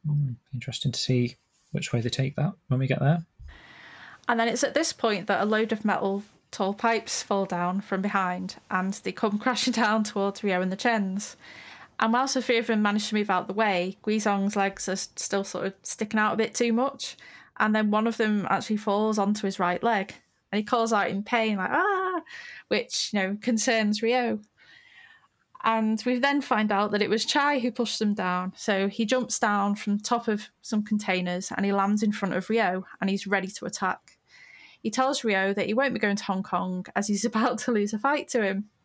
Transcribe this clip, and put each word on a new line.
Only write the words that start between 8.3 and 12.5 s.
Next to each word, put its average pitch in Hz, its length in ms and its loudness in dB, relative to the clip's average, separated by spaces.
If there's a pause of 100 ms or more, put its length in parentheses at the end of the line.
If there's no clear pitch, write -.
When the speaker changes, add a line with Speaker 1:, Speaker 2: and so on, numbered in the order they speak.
Speaker 2:
and 190 240 0 (100)
they 190 80 -4
come 208 260 0
<laughs> - 60 -6
crashing 254 280 0
down 220 320 2
towards 196 400 -2
Ryo 185 180 2
and 185 100 0
the 190 40 -4
Chens. 208 600 -2 (600)
And 226 140 2
whilst 262 240 0
a 247 60 0
few 233 160 2